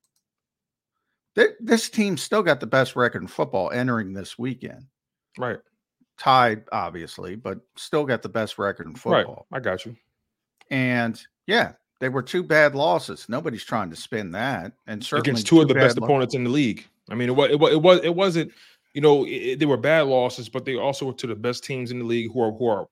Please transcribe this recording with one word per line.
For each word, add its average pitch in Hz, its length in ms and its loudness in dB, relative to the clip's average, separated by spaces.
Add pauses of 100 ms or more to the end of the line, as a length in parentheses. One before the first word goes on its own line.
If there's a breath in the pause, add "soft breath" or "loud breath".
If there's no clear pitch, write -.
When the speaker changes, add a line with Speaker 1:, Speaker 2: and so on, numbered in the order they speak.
(1400)
Speaker 1:
Th-, 254 240 4
this 226 300 2
team 202 280 0
still 220 260 0
got 147 180 2
the 131 60 -8
best 131 280 2
record 117 260 0
in 90 60 -10
football 110 440 -4
entering 113 420 -2
this 95 240 -12
weekend. 131 480 -10 (520)
Speaker 2:
Right. 123 220 -6 (580)
Speaker 1:
Tied, 120 540 4
obviously, 90 640 -8
but 104 240 -8 (160)
still 151 300 -4
got 123 160 -2
the 104 80 -12
best 107 280 -6
record 98 300 -4
in 82 60 -16
Speaker 2:
Right. 120 320 0
Speaker 1:
football. - 260 -16
Speaker 2:
I 139 80 -6
got 95 260 -6
you. 120 100 -16 (760)
Speaker 1:
And, 123 520 -2 (240)
yeah, 185 280 0 (260)
they 131 100 -2
were 127 140 -4
two 180 200 -4
bad 151 320 4
losses. 147 540 -2
Nobody's 127 360 -6
trying 104 240 -2
to 80 60 -14
spin 107 360 -8
that. 104 420 -6 (140)
And 107 160 -10
certainly 147 280 -2
Speaker 2:
Against 113 160 -2
two 160 140 8
of 147 60 4
Speaker 1:
two 131 60 4
Speaker 2:
the 135 60 2
best 123 160 6
Speaker 1:
bad 120 60 -2
lo- 110 40 -4
Speaker 2:
opponents 131 300 0
in 123 100 -2
the 120 40 -2
league. 127 380 -2 (220)
I 104 60 -8
mean, 123 140 -2
it 127 60 0
wa-, 143 100 2
it 143 140 2
wa-, 147 100 6
it 156 120 4
wa-, 180 200 8
it 170 140 0
wasn't, 175 380 0 (400 soft breath)
you 143 80 -6
know, 147 240 6
it, - 40 -8
it, 131 300 -4
they 156 60 2
were 139 100 2
bad 143 320 2
losses, 123 400 0
but - 160 -8
they 131 140 -4
also 139 300 -2
were 123 60 -8
to - 140 -10
the 113 80 -6
best 120 300 -6
teams 127 260 -8
in 123 80 -8
the 120 60 -6
league 117 260 -2
who 123 100 -2
are, 110 120 0
who 113 120 -4
are 101 260 0